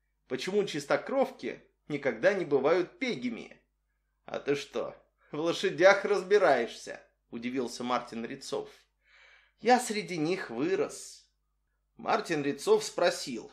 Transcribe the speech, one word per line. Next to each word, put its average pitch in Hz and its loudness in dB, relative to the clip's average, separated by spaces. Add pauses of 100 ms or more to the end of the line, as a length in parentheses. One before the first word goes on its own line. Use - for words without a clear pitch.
(280)
почему 190 0
чистокровки 151 -2 (260)
никогда 143 0
не 180 -2
бывают 147 2
пегими?» 123 -6 (680)
«А - -6
ты 143 0
что, - -6 (360)
в 147 -8
лошадях 175 4
разбираешься?» 185 2 (320)
удивился 120 -4
Мартин 120 -2
Рицов. 113 -8 (920)
«Я 233 6
среди 196 -4
них 160 -2
вырос». 143 -4 (720)
Мартин 180 -2
Рицов 165 0
спросил, 170 -2